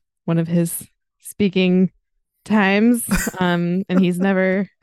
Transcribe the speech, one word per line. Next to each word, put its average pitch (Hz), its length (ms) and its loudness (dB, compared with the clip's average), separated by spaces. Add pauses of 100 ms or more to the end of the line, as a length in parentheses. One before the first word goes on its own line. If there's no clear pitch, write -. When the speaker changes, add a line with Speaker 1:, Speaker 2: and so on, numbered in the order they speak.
(240)
Speaker 1:
one 165 140 -2
of 165 100 -2
his 170 360 -2 (360)
speaking 185 720 0 (520)
times. 214 640 2
Speaker 2:
<laughs> 190 320 -2
Speaker 1:
Um, 175 480 0
and 185 120 2
he's 175 180 0
never 190 500 0 (140)